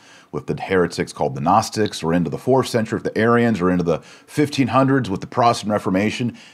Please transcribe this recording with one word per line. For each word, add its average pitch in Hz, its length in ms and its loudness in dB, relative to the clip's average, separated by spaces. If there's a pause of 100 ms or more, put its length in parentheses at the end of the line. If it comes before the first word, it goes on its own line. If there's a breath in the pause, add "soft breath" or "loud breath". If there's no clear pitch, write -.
(320 loud breath)
with - 140 -10
the 71 120 -6
heretics 87 540 0
called 73 220 -4
the 67 80 -8
Gnostics, 104 600 0
or 82 120 0
into 85 160 0
the - 80 -6
fourth 127 300 0
century 110 280 -2
with - 160 -4
the - 80 -4
Arians, 117 400 2
or 90 100 4
into 87 140 2
the 80 140 0
fifteen - 720 -2
hundreds 131 420 2
with 92 100 -4
the - 60 -12
Protestant 117 440 0
Reformation, 107 640 0 (180 loud breath)